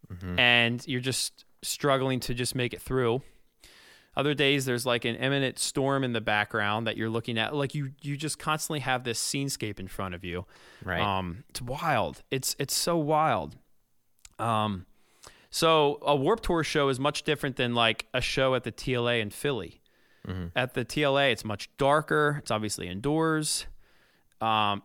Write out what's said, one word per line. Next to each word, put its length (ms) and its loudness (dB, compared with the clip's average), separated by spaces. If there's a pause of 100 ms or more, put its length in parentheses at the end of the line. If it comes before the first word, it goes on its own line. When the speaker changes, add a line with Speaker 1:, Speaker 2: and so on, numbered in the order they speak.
(120)
Speaker 1:
Mm-hmm. 260 -6
Speaker 2:
and 500 4
you're 120 -2
just 460 -4 (180)
struggling 560 0
to 160 -4
just 200 -4
make 180 -2
it 80 -12
through. 420 0 (920)
Other 200 2
days 300 4
there's, 200 0
like, 200 0
an 100 0
imminent 420 0
storm 460 0
in 100 -2
the 80 -2
background 640 0
that 120 -4
you're 120 -2
looking 300 -2
at. 160 -2
Like, 180 -2
you, 280 -4
you 140 -6
just 220 -6
constantly 440 -2
have 240 -2
this 140 -2
scenescape 600 -4
in 80 -8
front 260 -6
of 100 -10
you. 220 -6 (380)
Speaker 1:
Right. 180 -2
Speaker 2:
Um, 480 0
it's 140 -12
wild. 680 -2
It's, 300 -4
it's 160 -2
so 220 0
wild. 580 2 (840)
Um, 480 0 (640)
so 560 4
a 100 4
Warped 280 2
Tour 200 2
show 260 2
is 100 0
much 240 0
different 320 -2
than, 180 0
like, 400 2
a 80 0
show 320 2
at 120 0
the 60 -6
T 220 -4
L 160 0
A 100 2
in 120 -4
Philly. 500 -6 (460)
Speaker 1:
Mm-hmm. 280 -6
Speaker 2:
At 200 0
the 80 -2
T 180 -4
L 160 4
A, 140 4
it's 140 -2
much 320 -8
darker. 600 4
It's 120 -4
obviously 360 -2
indoors. 800 -2 (760)
Um, 440 2